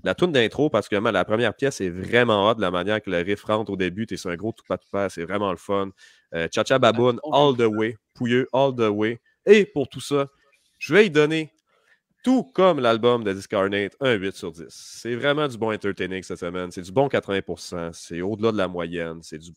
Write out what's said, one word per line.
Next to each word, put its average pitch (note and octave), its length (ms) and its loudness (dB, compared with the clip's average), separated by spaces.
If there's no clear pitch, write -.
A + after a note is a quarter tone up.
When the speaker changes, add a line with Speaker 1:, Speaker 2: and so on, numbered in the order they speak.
Speaker 1:
la F#2 120 0
tune F3+ 180 0
d'intro, B2+ 380 2
particulièrement, G#2+ 400 0
la F#2 140 2
première A2 300 0
pièce - 260 -4
est F#2 100 -4
vraiment G2+ 600 2
hot, A#2 80 4
la F#2+ 120 0
manière F#2+ 320 -2
que - 80 -10
le F2 80 0
riff G2 260 -2
rentre G#2+ 280 -2
au G2 40 -4
début, F#2 300 -2
t'es F#2 100 -8
sur F2+ 140 -8
un F2 60 -4
gros G#2 160 -6
tout-pas-tout-pas, - 560 -6
c'est E2+ 160 -10
vraiment G2 260 -2
le F2 80 -4
fun. G2 320 -4
Euh, E2 200 -2
Cha A2 100 0
Cha C3+ 140 2
Baboon, A#2+ 400 2
Speaker 2:
Ah, C#3+ 160 6
Speaker 1:
all C3+ 80 2
the A#2 120 0
way. A2 280 -2
Pouilleux, B2 380 0
all C3+ 220 2
the A2+ 160 2
way. G#2+ 300 -2
Et G3+ 180 8
pour C#3+ 240 -4
tout C3 120 -16
ça, C#3 280 -2
je C#3 160 -2
vais G#3+ 120 8
y F#3 40 0
donner D3+ 420 2
tout B3+ 220 2
comme F3+ 360 2
l'album A#2 440 2
de G2 80 0
Discarnate, G2 680 0
un C3 140 2
huit F#2+ 200 -4
sur F2 180 -10
dix. D#2 160 -18
C'est - 460 -10
vraiment C#3+ 340 0
du A#2+ 80 -12
bon A2 160 -2
entertaining F#2+ 500 -6
cette F2 180 -12
semaine. F2+ 300 -6
C'est F2+ 120 -12
du F2+ 100 -16
bon C3+ 160 2
quatre-vingts G2+ 320 -2
pour F2 200 -10
cent. E2+ 340 -8
C'est - 260 -12
au-delà G#2+ 320 -2
de G#2 60 -4
la F#2 100 0
moyenne. E2+ 540 -8
C'est D#2+ 160 -16
du E2 180 -20